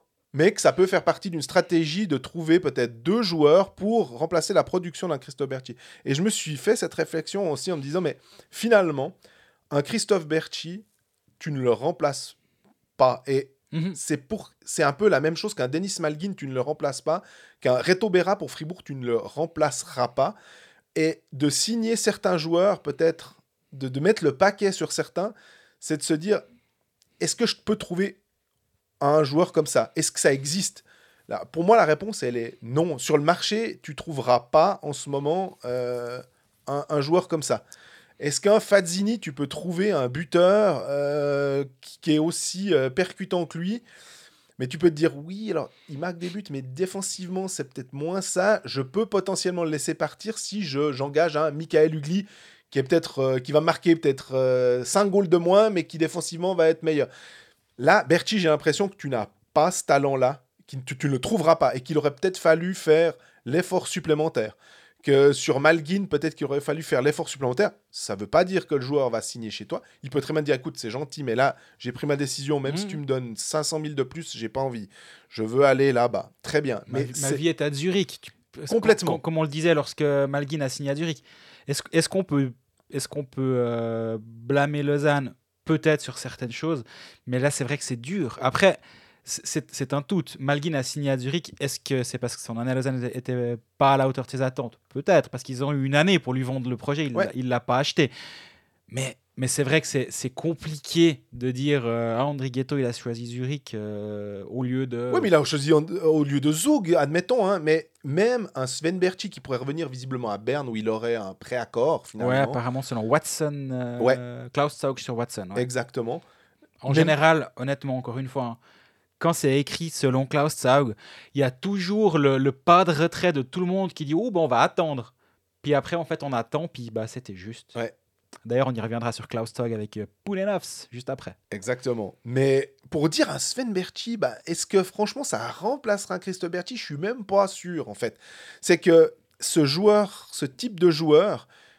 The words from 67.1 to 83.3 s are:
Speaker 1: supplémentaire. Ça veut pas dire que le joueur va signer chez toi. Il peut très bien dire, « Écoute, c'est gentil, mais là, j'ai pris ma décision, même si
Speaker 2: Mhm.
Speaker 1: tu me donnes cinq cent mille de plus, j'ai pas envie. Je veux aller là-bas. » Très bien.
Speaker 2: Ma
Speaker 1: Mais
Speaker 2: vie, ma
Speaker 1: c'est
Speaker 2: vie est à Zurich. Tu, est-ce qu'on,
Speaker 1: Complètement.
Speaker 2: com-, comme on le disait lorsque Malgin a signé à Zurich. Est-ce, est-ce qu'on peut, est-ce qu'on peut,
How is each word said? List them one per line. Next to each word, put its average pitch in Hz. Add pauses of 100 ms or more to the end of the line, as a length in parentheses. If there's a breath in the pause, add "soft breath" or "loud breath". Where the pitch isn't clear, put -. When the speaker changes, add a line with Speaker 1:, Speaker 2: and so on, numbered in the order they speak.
Speaker 1:
supplémentaire. 131 (200)
Ça -
veut 101
pas 165
dire 185
que -
le 135
joueur 135
va 113
signer 113
chez 104
toi. - (220 soft breath)
Il 135
peut 139
très 156
bien 156
dire, « 143
Écoute, 131
c'est 113
gentil, 139
mais 120
là, 135 (220 soft breath)
j'ai 123
pris -
ma 143
décision, 143
même 139
si 196
Speaker 2:
Mhm. 202
Speaker 1:
tu 165
me 143
donnes 131
cinq -
cent 156
mille 151
de 139
plus, 131
j'ai 113
pas 135
envie. 120 (400 loud breath)
Je 117
veux 120
aller 135
là-bas. » 120 (100)
Très -
bien. 131
Speaker 2:
Ma 123
Speaker 1:
Mais 139
Speaker 2:
vie, 127
ma 139
Speaker 1:
c'est 139
Speaker 2:
vie 151
est 160
à 147
Zurich. 175
Tu, -
est-ce 147
qu'on, -
Speaker 1:
Complètement. 208
Speaker 2:
com-, 160
comme 165
on 156
le 156
disait 156
lorsque 151
Malgin 143
a 135
signé 139
à 139
Zurich. 160 (420 loud breath)
Est-ce, 143 (120)
est-ce 165
qu'on 190
peut, 139 (380)
est-ce -
qu'on 147
peut, 131